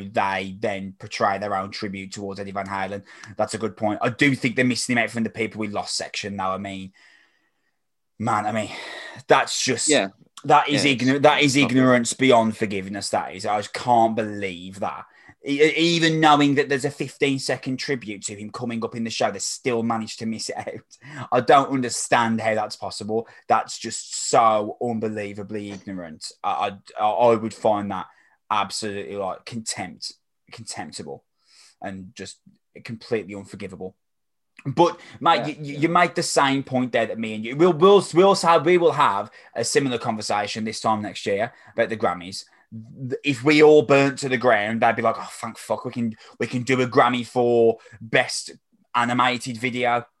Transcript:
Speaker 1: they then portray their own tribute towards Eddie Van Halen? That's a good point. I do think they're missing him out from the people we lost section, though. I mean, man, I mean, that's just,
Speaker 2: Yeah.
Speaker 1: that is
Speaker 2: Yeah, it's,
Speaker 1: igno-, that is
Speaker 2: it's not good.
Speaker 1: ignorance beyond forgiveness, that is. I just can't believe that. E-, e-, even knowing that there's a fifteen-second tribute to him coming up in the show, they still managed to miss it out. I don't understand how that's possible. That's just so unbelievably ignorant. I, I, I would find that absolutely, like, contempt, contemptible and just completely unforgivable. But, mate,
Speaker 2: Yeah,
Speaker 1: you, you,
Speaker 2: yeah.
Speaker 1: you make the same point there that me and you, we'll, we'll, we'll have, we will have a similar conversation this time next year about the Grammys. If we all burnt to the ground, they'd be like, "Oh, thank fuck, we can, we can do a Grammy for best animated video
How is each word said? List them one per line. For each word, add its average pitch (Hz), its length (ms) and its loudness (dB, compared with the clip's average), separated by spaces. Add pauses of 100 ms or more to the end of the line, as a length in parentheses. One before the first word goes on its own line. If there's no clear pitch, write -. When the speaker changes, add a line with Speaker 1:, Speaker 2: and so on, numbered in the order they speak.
(120)
Speaker 1:
they 98 480 -2
then 98 380 -6
portray 101 400 -2
their 104 180 -4
own 95 140 -6
tribute 95 420 -10
towards 98 280 -10
Eddie 98 100 -12
Van 95 160 -8
Halen? 98 380 -6 (320)
That's 107 180 -2
a 107 40 -4
good 104 180 -6
point. 104 260 -2
I 123 80 2
do 139 240 2
think 123 220 -4
they're 127 80 2
missing 123 320 -2
him 117 60 2
out 110 80 -4
from 117 140 -4
the 104 60 -4
people 107 300 -6
we 107 80 -6
lost 98 280 -6
section, 101 400 -8
though. 95 140 -4
I 95 80 -4
mean, 95 340 -10 (1300)
man, 107 280 -2
I 107 60 -4
mean, 107 180 -4 (560)
that's - 380 4
just, 123 240 -2
Speaker 2:
Yeah. 113 200 2 (360)
Speaker 1:
that 139 240 4
is 143 160 0
Speaker 2:
Yeah, 143 80 4
it's, 120 120 -2
Speaker 1:
igno-, 135 180 2
that 143 200 6
is 135 140 4
Speaker 2:
it's 143 60 6
not 120 80 4
good. 127 80 2
Speaker 1:
ignorance 123 340 4
beyond 117 440 4
forgiveness, 98 540 -6
that 82 240 -4
is. 98 120 -10
I 104 120 0
just 104 140 -10
can't 113 440 4
believe 98 640 -6
that. 85 260 -8 (400)
E-, 143 160 2
e-, 156 100 6 (240)
even 160 220 2
knowing 147 380 6
that 135 120 2
there's 135 160 -2
a 135 60 -2
fifteen-second 135 840 -4
tribute 107 480 -6
to 107 100 -10
him 104 160 -12
coming 117 340 -6
up 120 120 -8
in 117 80 -6
the 113 60 -6
show, 113 200 -2
they 98 80 -8
still 117 460 -2
managed 113 340 -4
to 117 80 -6
miss 110 220 -6
it - 80 -8
out. - 720 -14
I 127 100 2
don't 135 320 6
understand 117 680 0
how 110 160 0
that's 107 180 -4
possible. 107 540 -6 (180)
That's - 320 0
just - 500 -10
so 110 540 2
unbelievably 107 880 -6
ignorant. 92 600 -12 (100)
I, 98 340 -2 (240)
I, 107 40 0
I 117 320 4
would 107 180 -4
find 101 380 0
that 92 140 -8 (440)
absolutely, 101 640 -4
like, 95 280 -6
contempt, 104 680 -10 (380)
contemptible 82 720 -14 (560)
and 95 360 -12
just - 220 -16 (440)
completely 104 540 -6
unforgivable. 95 580 -14 (720)
But, 143 320 2 (220)
mate, 165 180 4
Speaker 2:
Yeah, 117 80 -4
Speaker 1:
you, 151 140 -6
you, 143 140 -10
Speaker 2:
yeah. 143 60 -10
Speaker 1:
you 160 80 2
make 175 280 2
the 170 80 -2
same 139 400 2
point 127 260 -2
there 113 160 0
that 104 120 -8
me 110 180 -6
and 110 80 -8
you, 120 120 -8
we'll, 175 180 6
we'll, 190 380 6
we'll 185 220 6
have, 165 320 4
we 180 100 6
will 165 140 4
have 113 400 0 (240)
a 117 80 -4
similar 131 360 0
conversation 107 640 -4
this 110 160 -8
time 110 200 0
next 101 260 -10
year 104 260 -2 (220)
about 110 160 0
the 110 60 -6
Grammys. 92 480 -4 (800)
If 135 200 -2
we 151 180 6
all 151 200 10
burnt 139 360 4
to 139 100 -4
the 127 80 0
ground, 113 460 2
they'd 117 120 4
be 117 60 -6
like, 113 160 2
"Oh, - 140 -12
thank - 260 -12
fuck, - 300 -6
we 123 40 -10
can, 117 240 -4 (240)
we 120 80 -2
can 123 180 -4
do 127 180 2
a 127 40 0
Grammy 120 400 4
for 117 520 4 (200)
best 123 520 -2 (440)
animated 123 640 0
video 120 480 -2 (160)